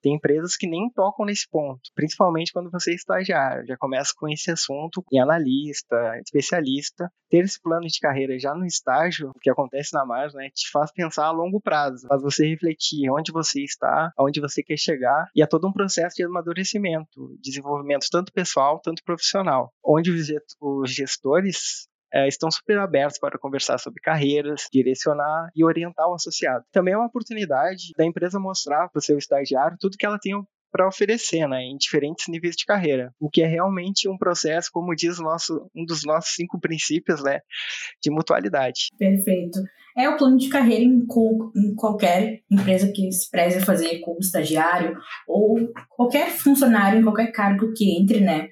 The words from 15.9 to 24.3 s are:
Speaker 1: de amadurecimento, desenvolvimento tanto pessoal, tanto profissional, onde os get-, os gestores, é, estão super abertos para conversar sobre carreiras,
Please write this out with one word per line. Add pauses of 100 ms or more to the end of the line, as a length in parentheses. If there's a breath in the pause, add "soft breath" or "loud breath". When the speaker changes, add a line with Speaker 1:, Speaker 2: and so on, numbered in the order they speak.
Speaker 1:
de
amadurecimento,
desenvolvimento
tanto
pessoal,
tanto
profissional, (100)
onde
os
get-,
os
gestores, (260)
é,
estão
super
abertos
para
conversar
sobre
carreiras,